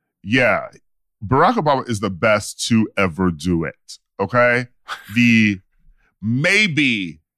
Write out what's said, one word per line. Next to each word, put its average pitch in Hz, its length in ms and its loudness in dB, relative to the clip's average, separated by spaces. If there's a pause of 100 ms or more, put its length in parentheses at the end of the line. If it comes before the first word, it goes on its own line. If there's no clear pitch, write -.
(220)
Yeah. 101 460 0 (580)
Barack 156 300 2
Obama 143 340 0
is 110 100 -4
the 101 120 -4
best 104 560 -2
to 110 280 2
ever 92 360 0
do 82 320 -4
it. - 340 -14 (220)
Okay? 123 480 2 (480)
The 113 440 4 (640)
maybe, 127 1000 -2 (160)